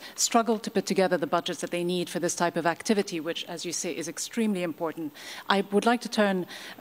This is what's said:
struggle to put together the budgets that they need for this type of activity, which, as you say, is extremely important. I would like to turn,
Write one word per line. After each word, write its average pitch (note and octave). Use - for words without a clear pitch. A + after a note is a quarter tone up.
struggle A3+
to -
put F#3+
together F3+
the E3+
budgets E3+
that F3
they F3
need F3
for F3
this D#3+
type E3+
of D#3+
activity, F3+
which, D#3+
as F3
you F3
say, E3+
is D#3+
extremely G#3
important. D#3+
I G3
would G3+
like A#3
to -
turn, G3